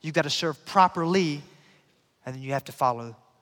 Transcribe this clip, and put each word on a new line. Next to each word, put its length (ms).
You 100
gotta 180
serve 340
properly. 760
And 120
then 60
you 100
have 140
to 60
follow 440